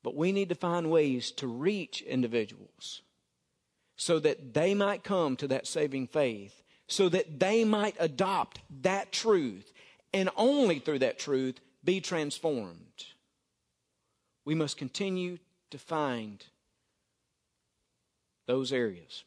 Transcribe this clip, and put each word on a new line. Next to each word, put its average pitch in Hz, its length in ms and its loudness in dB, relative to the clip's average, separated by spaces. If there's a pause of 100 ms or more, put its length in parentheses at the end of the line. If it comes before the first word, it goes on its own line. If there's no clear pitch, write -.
But 120 140 -6
we 180 160 0
need 196 160 -2
to 175 60 -2
find 170 360 -2
ways 143 400 2
to - 160 -8
reach 160 540 -4
individuals 117 1000 -4 (960)
so 165 240 2
that 139 340 0
they 175 200 4
might 202 300 0
come 165 340 0
to 143 100 -6
that 135 200 -2
saving 135 400 -2
faith, 113 540 -2 (260)
so 190 220 2
that 160 300 -2
they 214 240 4
might 214 360 2
adopt 165 600 0 (220)
that 190 300 0
truth, 139 600 2 (420)
and 190 220 2
only 233 440 4
through 143 200 0
that - 180 2
truth 131 420 -2 (240)
be 185 180 2
transformed. 143 1040 -4 (1400)
We 151 100 -4
must 156 240 -2
continue 180 640 -6 (320)
to 143 60 -16
find 123 680 -4 (2000)
those 131 240 0
areas. 104 560 -4